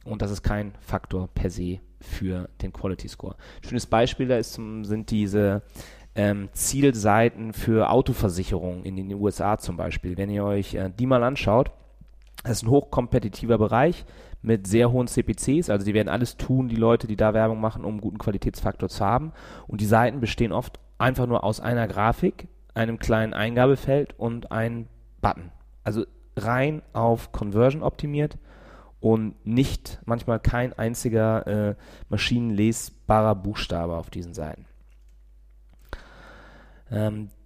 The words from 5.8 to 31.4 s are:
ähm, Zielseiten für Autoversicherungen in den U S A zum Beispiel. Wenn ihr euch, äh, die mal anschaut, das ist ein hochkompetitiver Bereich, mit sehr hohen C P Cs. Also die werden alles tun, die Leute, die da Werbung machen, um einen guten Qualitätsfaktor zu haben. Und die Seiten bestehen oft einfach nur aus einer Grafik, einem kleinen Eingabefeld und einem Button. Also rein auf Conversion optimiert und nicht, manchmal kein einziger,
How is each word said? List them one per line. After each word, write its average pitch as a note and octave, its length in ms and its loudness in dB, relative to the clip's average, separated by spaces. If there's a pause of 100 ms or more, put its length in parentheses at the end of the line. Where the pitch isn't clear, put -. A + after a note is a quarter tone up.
ähm, G2+ 380 0
Zielseiten A2+ 1000 2
für A2 360 2
Autoversicherungen F#2 920 0
in F#2+ 140 -8
den F#2+ 180 -6
U G2+ 120 0
S G2 140 -2
A G#2+ 160 2
zum F2 200 -6
Beispiel. F2 380 -4
Wenn G2 140 -4
ihr G2+ 140 -2
euch, G2+ 320 -2
äh, F#2+ 160 -4
die A2+ 160 -2
mal B2 160 4
anschaut, B2 480 2 (720)
das A#2 140 0
ist - 60 -8
ein A2+ 80 0
hochkompetitiver A#2 880 2
Bereich, A2+ 440 2 (380)
mit A2 260 0
sehr A#2 240 4
hohen B2 160 2
C B2 160 0
P A2+ 100 -2
Cs. D#3 360 0
Also G2+ 160 2
die G#2 80 0
werden G#2 160 2
alles A#2 280 -2
tun, C3 320 0
die A2+ 60 -2
Leute, A2+ 320 4
die G#2+ 80 -2
da G#2+ 180 4
Werbung A2 260 2
machen, A2 260 -4
um G#2 80 -4
einen G#2 80 -8
guten - 160 -6
Qualitätsfaktor - 720 -4
zu - 160 -4
haben. C3+ 280 0 (340)
Und G#2 140 -6
die G#2+ 40 0
Seiten A2+ 340 4
bestehen A2+ 320 0
oft G#2+ 280 -4 (180)
einfach B2 300 0
nur A#2+ 160 0
aus G#2+ 160 -2
einer A#2 280 -2
Grafik, A2 600 0 (260)
einem A2+ 260 -2
kleinen A2 340 2
Eingabefeld C3 840 2
und A#2 340 -6
einem A#2 360 -4 (340)
Button. F2+ 300 -2 (320)
Also A2 220 -2 (300)
rein B2+ 460 0 (120)
auf A#2 380 0
Conversion A#2 520 2
optimiert D3 540 -2 (640)
und A2 460 0
nicht, - 600 0
manchmal A2+ 340 -2
kein A#2+ 340 2
einziger, A2 760 0